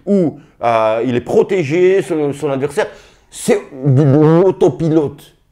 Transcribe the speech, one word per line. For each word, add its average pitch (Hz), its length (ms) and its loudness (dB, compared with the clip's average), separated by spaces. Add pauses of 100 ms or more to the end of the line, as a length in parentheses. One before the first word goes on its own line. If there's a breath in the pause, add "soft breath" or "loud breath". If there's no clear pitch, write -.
où, 185 320 0 (240 loud breath)
euh, 113 420 0
il 127 100 -2
est 120 60 -2
protégé, 175 840 0
son, 151 300 -4
son 143 180 -6
adversaire, 143 360 -4 (440 loud breath)
c'est - 300 -2 (240)
de, 139 180 2
de 151 400 4
l'autopilote. 160 960 -2 (160)